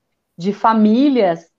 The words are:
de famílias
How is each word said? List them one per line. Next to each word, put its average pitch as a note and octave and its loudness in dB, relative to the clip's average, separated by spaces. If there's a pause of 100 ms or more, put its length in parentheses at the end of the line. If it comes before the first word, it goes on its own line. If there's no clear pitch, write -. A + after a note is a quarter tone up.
(380)
de F#3 -6
famílias A3 0